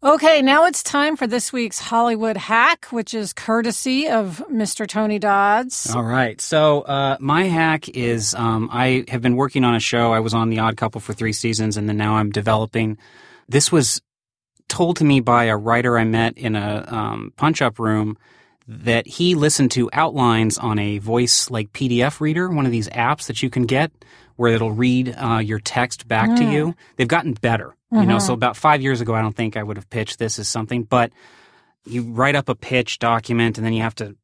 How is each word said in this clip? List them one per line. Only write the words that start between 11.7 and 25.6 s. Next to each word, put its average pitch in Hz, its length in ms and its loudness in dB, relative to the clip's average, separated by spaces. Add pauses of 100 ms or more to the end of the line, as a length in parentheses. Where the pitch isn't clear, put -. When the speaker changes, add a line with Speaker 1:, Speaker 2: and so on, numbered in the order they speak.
Speaker 2:
and 104 120 -4
then 107 80 -2
now 107 180 0
I'm 107 160 0
developing. 110 680 -2 (520)
This 139 240 2
was 156 280 2 (680)
told 175 300 0
to 156 60 2
me 139 140 6
by 120 280 4
a 110 100 2
writer 117 420 2
I 113 60 2
met 113 340 0
in 110 160 -4
a, 104 320 -4
um, 110 500 -8
punch-up 143 440 0
room 107 360 0 (520)
that 113 400 -2
he 175 260 0
listened 147 380 2
to 123 200 0
outlines 117 680 2
on 110 200 -2
a 104 200 -4
voice, 117 520 0
like, 110 220 -6
P 135 160 -4
D 120 160 2
F 147 160 -2
reader, 156 280 -2
one 151 180 0
of 127 60 2
these 110 180 -2
apps 120 360 -2
that 113 160 -6
you 131 80 -2
can 123 160 0
get 135 240 0 (460)
where 117 160 4
it'll 113 180 0
read, 123 500 0
uh, 117 180 0
your 107 200 -2
text - 480 -4